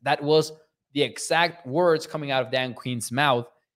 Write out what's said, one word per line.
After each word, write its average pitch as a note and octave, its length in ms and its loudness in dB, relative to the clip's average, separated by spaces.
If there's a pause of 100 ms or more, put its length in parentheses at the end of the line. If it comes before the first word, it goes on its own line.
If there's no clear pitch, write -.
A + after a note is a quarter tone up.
That C#3+ 220 -2
was D#3 280 4 (420)
the C#3+ 100 2
exact E3 640 0
words D#3+ 400 2
coming D3+ 240 -6
out C3 120 0
of A#2 80 -12
Dan B2+ 220 -2
Quinn's B2 380 -8
mouth. B2+ 360 2 (280)